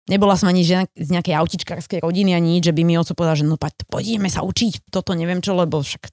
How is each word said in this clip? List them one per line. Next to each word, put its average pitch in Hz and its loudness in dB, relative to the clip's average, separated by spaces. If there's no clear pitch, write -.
nebola 202 4
som 185 2
ani 180 4
žena 180 2
z 151 -8
nejakej 175 0
autičkárskej 170 -4
rodiny, 180 0
ani 170 2
nič, 165 0
že 170 4
by 160 0
mi 170 2
oco 170 -2
povedal, 160 0
že: 147 2
„No 156 2
poď, - -8
poďme 208 -4
sa - -4
učiť, - -4
toto 185 -4
neviem 175 -2
čo, 190 -2
lebo 170 0
však - -6